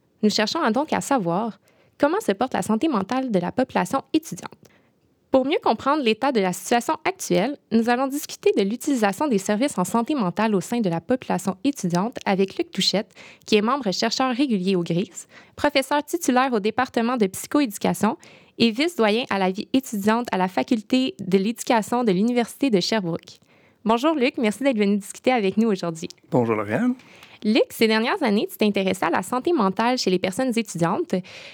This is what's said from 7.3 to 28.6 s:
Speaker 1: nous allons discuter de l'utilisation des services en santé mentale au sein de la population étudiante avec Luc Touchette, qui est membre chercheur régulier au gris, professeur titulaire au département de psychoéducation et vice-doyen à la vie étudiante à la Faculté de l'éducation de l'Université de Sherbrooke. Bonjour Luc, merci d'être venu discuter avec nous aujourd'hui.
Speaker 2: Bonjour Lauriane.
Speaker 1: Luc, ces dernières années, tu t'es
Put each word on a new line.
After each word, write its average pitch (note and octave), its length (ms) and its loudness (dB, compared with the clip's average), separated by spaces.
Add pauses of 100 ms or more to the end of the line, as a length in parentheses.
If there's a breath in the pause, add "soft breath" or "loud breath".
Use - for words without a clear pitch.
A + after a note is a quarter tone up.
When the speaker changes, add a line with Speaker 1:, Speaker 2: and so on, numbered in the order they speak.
Speaker 1:
nous A3+ 180 2
allons B3+ 180 0
discuter D4 500 -2
de G#3 100 2
l'utilisation A#3 600 0
des A#3 100 2
services G#3 400 -2
en F#3 60 0
santé A#3 320 0
mentale G#3 400 0
au F3 60 2
sein A#3+ 180 -4
de G3+ 100 0
la E3 100 -2
population F#3 640 -4
étudiante G3 600 -2
avec G3 320 0
Luc - 140 -4
Touchette, - 420 -2 (320 loud breath)
qui A3 100 2
est G#3 60 6
membre A#3 300 0
chercheur A#3 440 0
régulier G3+ 400 0
au F3 60 2
gris, E3+ 300 -2 (440 loud breath)
professeur D4 480 0
titulaire C4 500 0
au A3 60 0
département A#3 580 0
de G#3 100 2
psychoéducation G#3 880 0 (400 loud breath)
et A3+ 140 4
vice-doyen A#3 580 0
à G3+ 80 0
la F#3+ 140 2
vie F#3+ 200 -10
étudiante A3+ 600 0
à F#3+ 80 0
la F#3 80 2
Faculté B3+ 720 0
de F#3+ 180 0
l'éducation A#3 640 0
de A3 80 2
l'Université A#3+ 600 0
de F#3+ 80 4
Sherbrooke. F3 580 -4 (480 soft breath)
Bonjour A#3+ 300 4
Luc, C#4+ 240 0
merci G#3+ 240 0
d'être C4+ 160 2
venu G#3 180 2
discuter - 340 -2
avec G3 260 0
nous A3+ 100 2
aujourd'hui. E3+ 420 -4 (220)
Speaker 2:
Bonjour A2+ 240 2
Lauriane. A2+ 400 0 (480 loud breath)
Speaker 1:
Luc, A3+ 280 4
ces - 160 2
dernières A3+ 340 0
années, A#3 260 2
tu - 80 -16
t'es A3 100 2